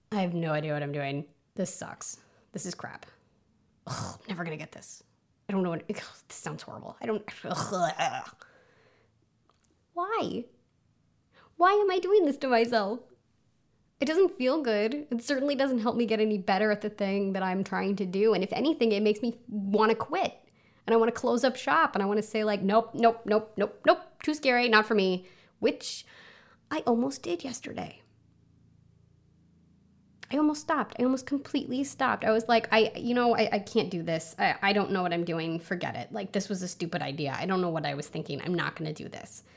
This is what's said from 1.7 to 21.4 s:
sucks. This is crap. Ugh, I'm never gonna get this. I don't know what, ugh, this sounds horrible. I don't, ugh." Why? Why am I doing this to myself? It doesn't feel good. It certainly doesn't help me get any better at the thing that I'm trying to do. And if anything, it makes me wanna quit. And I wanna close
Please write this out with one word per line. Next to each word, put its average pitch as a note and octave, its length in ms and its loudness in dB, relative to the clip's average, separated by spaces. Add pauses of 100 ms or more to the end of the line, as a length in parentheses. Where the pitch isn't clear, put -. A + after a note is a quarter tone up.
sucks. - 440 -12 (340)
This - 160 -8
is F3 80 -10
crap. - 320 -14 (800)
Ugh, - 320 -8
I'm - 80 -18
never F3 160 -8
gonna D#3+ 140 -6
get D#3+ 160 -14
this. - 280 -16 (460)
I - 40 -6
don't G3 120 2
know F3 80 0
what, E3 180 -6
ugh, G#3 140 -8 (240)
this - 100 -12
sounds D#3 240 -8
horrible. - 400 -14
I - 60 -6
don't, G#3 160 -2 (200)
ugh." E3 920 -2 (1600)
Why? F4 520 -4 (1120)
Why F4+ 160 6
am G#4 160 4
I F#4 80 2
doing F#4 280 6
this C#4+ 120 2
to C4+ 100 -2
myself? A#3 520 2 (1000)
It C#4 60 -2
doesn't F4 320 2
feel C4 240 2
good. A#3 480 0
It A#3 140 -4
certainly C#4+ 320 0
doesn't C4 240 2
help A3 160 0
me A#3+ 100 2
get G#3+ 140 0
any G#3+ 180 2
better G#3 340 2
at G#3 100 0
the G#3+ 80 -4
thing G3 440 -2
that F#3+ 80 -2
I'm F#3+ 220 0
trying F#3+ 320 -2
to F#3+ 100 -2
do. G3 280 2
And F#3 100 2
if G#3 100 -4
anything, B3+ 380 2
it G3+ 100 2
makes G#3+ 220 2
me A#3+ 240 -4
wanna G#3 480 2
quit. D#4+ 400 -2 (500)
And A3+ 80 4
I A3+ 40 8
wanna A3+ 140 6
close A#3 320 0